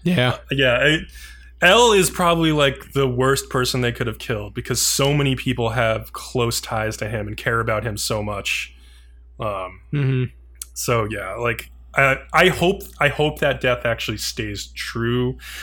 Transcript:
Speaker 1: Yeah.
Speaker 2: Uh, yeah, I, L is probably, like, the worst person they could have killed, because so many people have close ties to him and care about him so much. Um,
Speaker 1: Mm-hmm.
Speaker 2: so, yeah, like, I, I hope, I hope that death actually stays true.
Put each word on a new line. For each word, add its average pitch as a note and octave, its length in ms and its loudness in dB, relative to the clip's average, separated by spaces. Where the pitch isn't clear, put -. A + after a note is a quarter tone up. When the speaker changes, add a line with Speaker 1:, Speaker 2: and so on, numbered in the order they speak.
Speaker 1:
Yeah. E3 300 2
Speaker 2:
Uh, - 40 -10
yeah, C3 280 4
I, D3+ 180 4
L A3 300 8
is F#3+ 180 4
probably, E3+ 420 2
like, C#3 400 0
the C#3 160 2
worst C3 420 2
person B2+ 320 0
they A#2+ 100 2
could A#2 140 -4
have A2 120 -6
killed, G#2 360 -6
because B2 260 -4
so C#3 320 2
many C#3+ 220 2
people A#2+ 360 -2
have A2+ 420 -2
close - 480 -2
ties A2 380 -4
to A2 100 -6
him G#2+ 180 -4
and A2 100 -10
care A#2 240 0
about A2+ 220 -2
him G#2+ 140 -4
so G#2+ 260 -4
much. - 520 -6
Um, F#2+ 420 -6
Speaker 1:
Mm-hmm. C3 320 0
Speaker 2:
so, A#2 360 0
yeah, G2 240 -8
like, A#2 360 -4
I, C3+ 240 2
I F3 160 6
hope, F#3 340 2
I D3 100 4
hope D3 320 0
that C3+ 200 0
death B2 240 0
actually A2+ 340 -2
stays G#2 500 -6
true. B2 680 -2